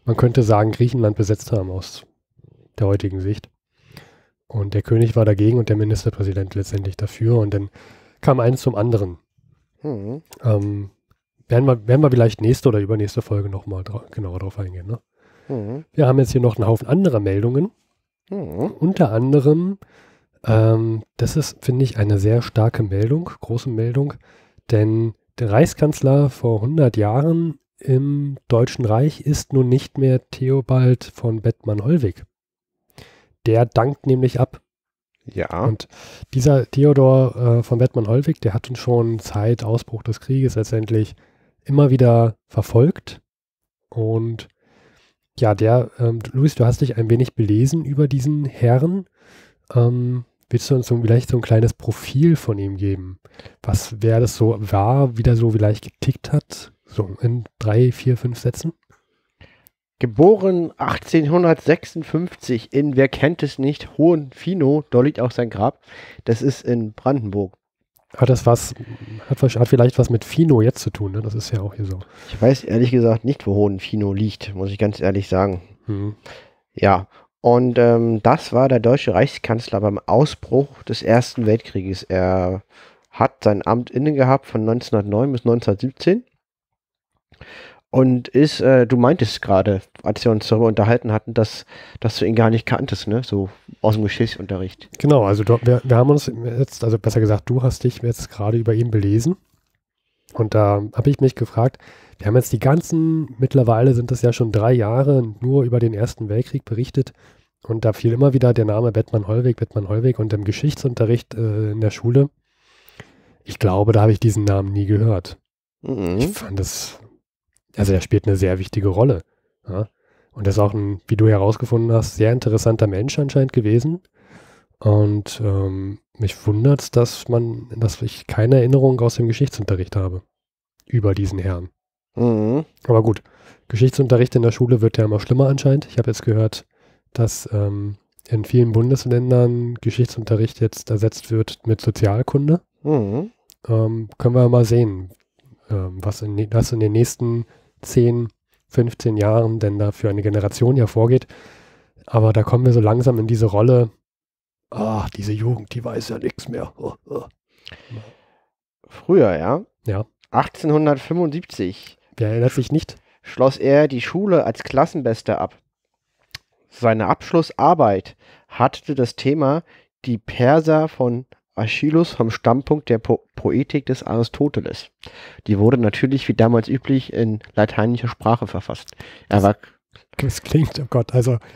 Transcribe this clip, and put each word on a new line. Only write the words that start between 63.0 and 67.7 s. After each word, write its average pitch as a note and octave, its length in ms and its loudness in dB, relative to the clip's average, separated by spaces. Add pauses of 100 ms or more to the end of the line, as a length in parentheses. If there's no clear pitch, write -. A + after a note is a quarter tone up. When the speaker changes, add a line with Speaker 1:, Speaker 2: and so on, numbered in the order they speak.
Speaker 2:
kennt D3+ 360 -2
es C#3+ 160 -6
nicht, C#3 400 -4
Hohenfinow, D3+ 920 0
da B2 100 2
liegt B2+ 220 2
auch B2 80 0
sein A#2 220 -4
Grab. G#2+ 320 -4 (420)
Das A#2 160 0
ist C3 240 -2
in A#2 280 -2
Brandenburg. G#2 640 -2 (640)